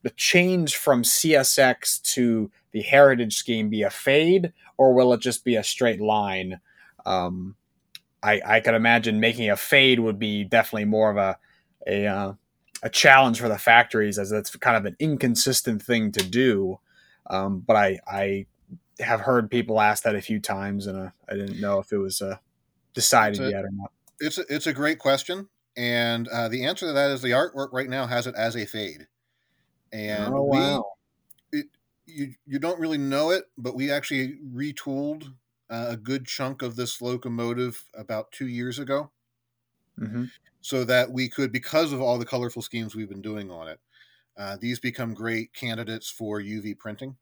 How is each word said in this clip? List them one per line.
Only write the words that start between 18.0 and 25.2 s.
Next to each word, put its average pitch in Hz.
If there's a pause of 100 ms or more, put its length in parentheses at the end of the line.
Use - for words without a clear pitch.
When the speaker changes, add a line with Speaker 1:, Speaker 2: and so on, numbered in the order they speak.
Speaker 1:
I 98 (540)
have 113
heard 120
people 113
ask 104
that 110
a 98
few 107
times, 101
and, 95
uh, 92 (200)
I 98
didn't 98
know 101
if -
it 104
was, 95
uh, 95 (560)
decided 107
Speaker 2:
It's -
a, -
Speaker 1:
yet 98
or 95
not. 98 (280)
Speaker 2:
it's 151
a, 185
it's 147
a 151
great 151
question, 180 (300)